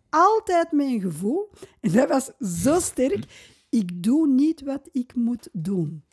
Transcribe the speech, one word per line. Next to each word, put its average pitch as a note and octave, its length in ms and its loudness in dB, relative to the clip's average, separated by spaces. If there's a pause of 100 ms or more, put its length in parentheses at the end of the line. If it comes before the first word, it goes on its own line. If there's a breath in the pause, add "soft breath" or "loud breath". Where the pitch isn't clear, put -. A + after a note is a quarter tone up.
(100)
altijd F4 640 2
met C#4+ 140 2
een A#3+ 140 -2
gevoel, G3 500 -4 (300 loud breath)
en F#3 120 0
dat B3+ 160 4
was C#4 220 0 (320)
zo D4 180 4
sterk, C4+ 440 -2 (440 loud breath)
"Ik F3 340 -2
doe C#4+ 260 2
niet C#4+ 340 2
wat C#4 300 -8
ik B3 220 -6
moet A#3 380 -4
doen." D#3+ 500 -4 (100)